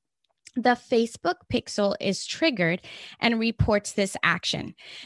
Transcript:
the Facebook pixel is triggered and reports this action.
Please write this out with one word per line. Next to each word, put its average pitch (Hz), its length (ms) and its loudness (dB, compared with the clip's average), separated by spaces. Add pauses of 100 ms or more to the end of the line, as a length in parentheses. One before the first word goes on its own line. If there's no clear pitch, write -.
(560)
the 247 140 2
Facebook 240 680 0 (180)
pixel 208 480 0
is - 240 -2
triggered 180 560 0 (380)
and 233 200 2
reports 220 520 2
this 196 320 0
action. - 500 -2 (320)